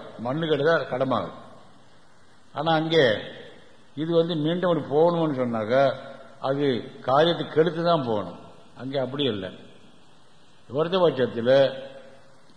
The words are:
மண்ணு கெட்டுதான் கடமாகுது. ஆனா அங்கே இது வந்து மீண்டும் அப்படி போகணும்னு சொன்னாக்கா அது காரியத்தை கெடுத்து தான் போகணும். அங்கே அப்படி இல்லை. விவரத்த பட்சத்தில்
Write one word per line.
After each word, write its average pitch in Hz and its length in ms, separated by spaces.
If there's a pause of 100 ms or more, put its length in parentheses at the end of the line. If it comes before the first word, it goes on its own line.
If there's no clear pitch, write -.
(180)
மண்ணு 135 280
கெட்டுதான் 151 440
கடமாகுது. 123 440 (1200)
ஆனா 156 180
அங்கே 160 320 (880)
இது 160 180
வந்து 170 220
மீண்டும் 175 340
அப்படி 151 180
போகணும்னு 156 520
சொன்னாக்கா 117 420 (600)
அது 139 240 (360)
காரியத்தை 156 460
கெடுத்து 160 360
தான் 165 220
போகணும். 101 320 (400)
அங்கே 135 220
அப்படி 131 240
இல்லை. 101 260 (1200)
விவரத்த 165 300
பட்சத்தில் 123 560 (1000)